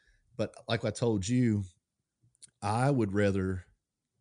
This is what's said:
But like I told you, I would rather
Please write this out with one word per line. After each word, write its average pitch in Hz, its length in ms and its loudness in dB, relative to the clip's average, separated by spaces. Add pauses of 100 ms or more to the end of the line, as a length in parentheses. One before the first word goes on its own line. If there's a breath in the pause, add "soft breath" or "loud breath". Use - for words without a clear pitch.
(360)
But 110 180 -4 (140)
like 113 160 0
I 110 60 0
told 107 380 0
you, 117 360 2 (960)
I 117 280 0
would 110 240 0
rather 95 500 0 (560)